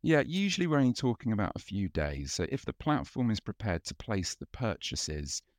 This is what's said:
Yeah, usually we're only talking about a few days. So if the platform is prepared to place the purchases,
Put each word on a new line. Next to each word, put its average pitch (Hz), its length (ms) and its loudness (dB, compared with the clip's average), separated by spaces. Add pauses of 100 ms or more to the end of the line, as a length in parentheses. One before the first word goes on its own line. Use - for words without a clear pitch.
Yeah, 160 200 6
usually 180 440 0
we're 151 100 4
only 127 160 6
talking 120 380 0
about 104 240 2
a - 40 -6
few 98 300 -2
days. 71 420 -2
So 87 180 -2
if - 140 -4
the - 100 -4
platform 139 580 0
is 104 80 0
prepared 101 460 -4
to - 100 -10
place 98 400 -4
the - 120 -12
purchases, - 920 -4 (180)